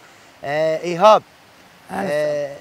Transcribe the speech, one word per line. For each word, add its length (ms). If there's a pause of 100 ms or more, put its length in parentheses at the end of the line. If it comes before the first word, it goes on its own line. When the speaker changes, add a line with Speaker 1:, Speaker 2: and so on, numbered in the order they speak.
(440)
Speaker 1:
آه، 340
إيهاب، 460 (680)
Speaker 2:
أهلا 200
Speaker 1:
آه، 340
Speaker 2:
وسهلا. 160